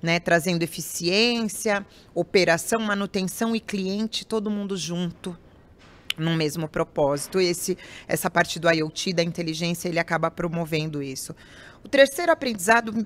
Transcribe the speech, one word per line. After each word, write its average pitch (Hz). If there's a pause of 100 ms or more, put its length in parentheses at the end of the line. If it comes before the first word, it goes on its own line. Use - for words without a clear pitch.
né, 165
trazendo 170
eficiência, 202 (300)
operação, 175
manutenção 202
e 220
cliente, 202
todo 214
mundo 202
junto 170 (840)
num 165
mesmo 156
propósito. 151
Esse, 175 (300)
essa 175
parte 170
do 170
I 160
O 156
T, -
da 170
inteligência, 170
ele 165
acaba 165
promovendo 160
isso. 135 (480)
O -
terceiro 277
aprendizado 226 (140)